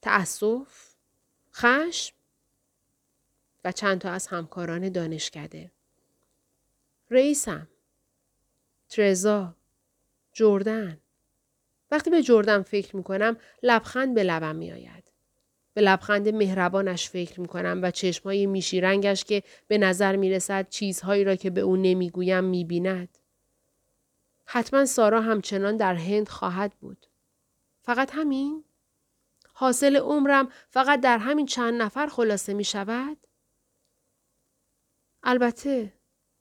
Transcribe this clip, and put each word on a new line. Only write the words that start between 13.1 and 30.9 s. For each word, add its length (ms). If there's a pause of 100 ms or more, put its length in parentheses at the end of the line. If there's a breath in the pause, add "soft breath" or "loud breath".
لبخند 520
به 80
لبم 340
می‌آید. 560 (600)
به 60
لبخند 480
مهربانش 800
فکر 320
می‌کنم 420
و 80
چشم‌های 560
میشی 340
رنگش 440
که 180 (260 soft breath)
به 100
نظر 380
می‌رسد 520
چیزهایی 560
را 120
که 140
به 100
او 160
نمی‌گویم 680
می‌بیند. 760 (1300)
حتماً 380
سارا 360
همچنان 560
در 180
هند 340
خواهد 520
بود. 260 (760)
فقط 300
همین؟ 520 (880)
حاصل 440
عمرم 520 (200 loud breath)
فقط 320